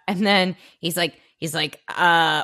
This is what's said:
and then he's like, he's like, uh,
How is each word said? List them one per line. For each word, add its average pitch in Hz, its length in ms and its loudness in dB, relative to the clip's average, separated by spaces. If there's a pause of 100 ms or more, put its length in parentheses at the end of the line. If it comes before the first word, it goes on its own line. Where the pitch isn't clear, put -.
and 202 180 -2
then 185 300 2 (240)
he's 170 160 -4
like, 170 160 -2 (240)
he's 160 180 -8
like, 151 320 -4
uh, 165 560 2